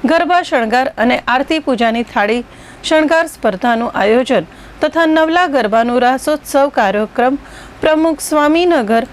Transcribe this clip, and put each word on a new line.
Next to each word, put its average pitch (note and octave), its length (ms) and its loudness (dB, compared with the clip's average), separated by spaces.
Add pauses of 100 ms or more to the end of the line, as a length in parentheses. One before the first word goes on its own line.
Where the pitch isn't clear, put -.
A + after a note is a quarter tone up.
ગરબા E4 380 2
શણગાર B3+ 540 -2
અને A#3+ 200 0 (100)
આરતી C#4 340 -2
પૂજાની A#3 460 -2
થાળી A3 320 -2 (440)
શણગાર D#4+ 460 2
સ્પર્ધાનું A#3 760 -2
આયોજન A3 460 0 (300)
તથા D#4 300 0
નવલા D#4+ 420 2
ગરબાનું A#3+ 500 0
રાસોત્સવ C#4 720 0
કાર્યક્રમ A3 720 -2 (360)
પ્રમુખ D#4 520 0
સ્વામીનગર D4+ 720 2 (100)